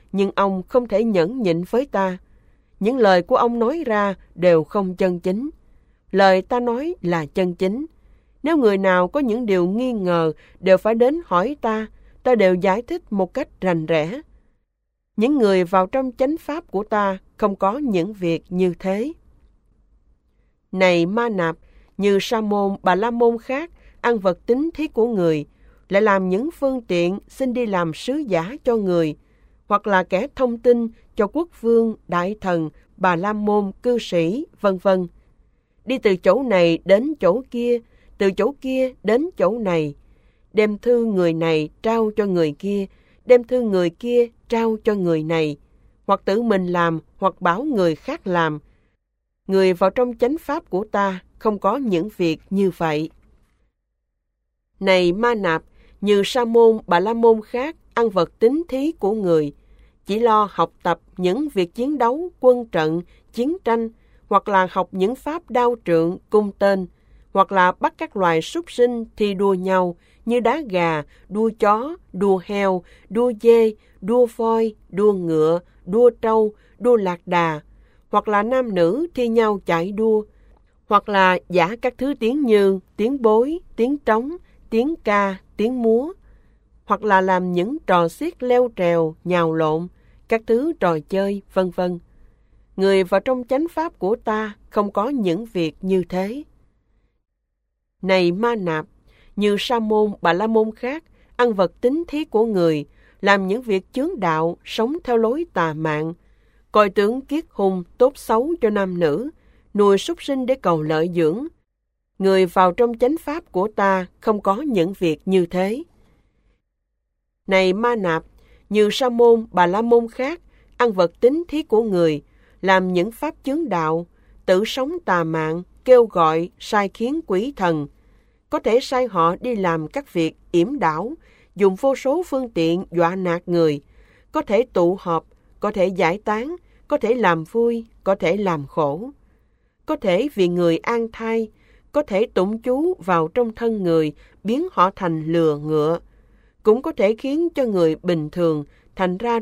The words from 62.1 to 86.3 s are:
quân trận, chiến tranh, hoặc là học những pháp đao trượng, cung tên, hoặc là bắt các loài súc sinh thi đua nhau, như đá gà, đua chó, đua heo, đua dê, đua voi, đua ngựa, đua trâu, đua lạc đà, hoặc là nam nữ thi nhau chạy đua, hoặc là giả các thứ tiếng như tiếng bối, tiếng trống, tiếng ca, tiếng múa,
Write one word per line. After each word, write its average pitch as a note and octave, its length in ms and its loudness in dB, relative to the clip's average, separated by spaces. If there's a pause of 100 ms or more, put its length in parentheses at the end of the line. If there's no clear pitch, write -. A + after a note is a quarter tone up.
quân B3 260 4
trận, E3 360 -2 (320)
chiến C#4+ 300 -4
tranh, A3+ 260 -2 (380)
hoặc G3 200 0
là F#3+ 240 2
học F#3 200 -4
những G3 240 -2
pháp D#4 360 -10
đao A#3+ 240 0 (100)
trượng, E3+ 320 0 (120)
cung G#3 300 0
tên, G3 280 0 (460)
hoặc F#3+ 180 2
là F#3 200 2
bắt D4 260 -4
các D#4+ 200 -10
loài E3 240 0
súc - 300 -8
sinh A#3+ 340 0 (120)
thi G#3 160 -2
đua G3 200 0
nhau, F#3 420 -2 (300)
như A#3+ 140 0
đá A#3+ 300 0
gà, E3 340 -2 (260)
đua A3 200 0 (100)
chó, A3+ 380 0 (160)
đua F#3+ 320 0
heo, G3 380 -2 (260)
đua A#3+ 220 0 (100)
dê, A3+ 320 6 (280)
đua A#3+ 240 2
voi, A3+ 500 -2 (140)
đua G3+ 240 2
ngựa, E3 460 0 (260)
đua A#3 240 4
trâu, A3 440 0 (260)
đua A#3+ 160 4
lạc F#3 300 0
đà, E3 360 0 (480)
hoặc G3+ 180 -2
là G#3 160 0
nam A#3+ 320 -2
nữ F#3+ 400 0
thi B3 120 -2
nhau A3 380 2
chạy E3+ 260 -2
đua, G#3+ 320 0 (640)
hoặc G#3 220 2
là F#3 300 4 (100)
giả F3 320 2
các B3 160 -2
thứ C#4 220 -2
tiếng C4+ 260 0
như G3+ 340 4 (180)
tiếng C4 240 -2
bối, A#3+ 380 2 (160)
tiếng C4 220 -2
trống, B3+ 400 -2 (320)
tiếng C4 340 0
ca, G3+ 320 0 (220)
tiếng A#3+ 240 -2
múa, A#3 300 2 (720)